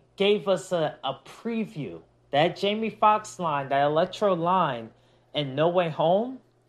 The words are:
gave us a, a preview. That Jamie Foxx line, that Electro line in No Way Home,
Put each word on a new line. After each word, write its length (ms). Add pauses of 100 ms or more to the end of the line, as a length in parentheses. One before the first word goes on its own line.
(160)
gave 320
us 240
a, 300
a 120 (280)
preview. 580 (300)
That 260
Jamie 340
Foxx 480
line, 320
that 140
Electro 500
line 560 (440)
in 200
No 140
Way 200
Home, 500 (300)